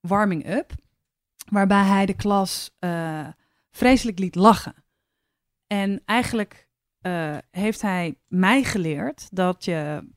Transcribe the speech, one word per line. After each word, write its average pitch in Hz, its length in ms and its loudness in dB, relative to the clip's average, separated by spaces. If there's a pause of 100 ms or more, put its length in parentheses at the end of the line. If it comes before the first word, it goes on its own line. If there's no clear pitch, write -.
warming-up, 196 720 -2 (760)
waarbij 202 340 4
hij 196 220 4
de 196 100 -2
klas, 196 640 -2
eh, 165 480 -6 (440)
vreselijk 240 480 2
liet 185 160 -4
lachen. 196 400 4 (920)
En 196 380 -4
eigenlijk, 226 640 -2 (320)
eh, 165 360 -4 (140)
heeft 208 320 -4
hij 180 320 -2 (140)
mij 196 360 4
geleerd 175 680 -4
dat 185 320 -2
je 151 520 -6